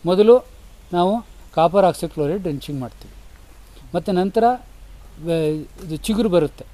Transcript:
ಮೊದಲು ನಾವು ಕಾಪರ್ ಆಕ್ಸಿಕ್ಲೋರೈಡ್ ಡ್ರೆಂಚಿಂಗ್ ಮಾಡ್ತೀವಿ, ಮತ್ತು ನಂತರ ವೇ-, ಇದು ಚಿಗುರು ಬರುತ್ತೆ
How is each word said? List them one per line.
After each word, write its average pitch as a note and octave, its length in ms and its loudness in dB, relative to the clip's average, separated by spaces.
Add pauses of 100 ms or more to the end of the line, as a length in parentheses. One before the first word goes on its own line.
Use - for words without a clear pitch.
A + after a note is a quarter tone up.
ಮೊದಲು G#3+ 400 4 (460)
ನಾವು F#3+ 340 0 (280)
ಕಾಪರ್ E3+ 300 2
ಆಕ್ಸಿಕ್ಲೋರೈಡ್ E3 580 -2
ಡ್ರೆಂಚಿಂಗ್ C#3+ 380 -8
ಮಾಡ್ತೀವಿ, - 340 -16 (800)
ಮತ್ತು F3+ 180 -4
ನಂತರ G3 320 0 (800)
ವೇ-, D#3 440 -4 (160)
ಇದು D#3+ 120 -8
ಚಿಗುರು A3 320 -2
ಬರುತ್ತೆ E3 460 -2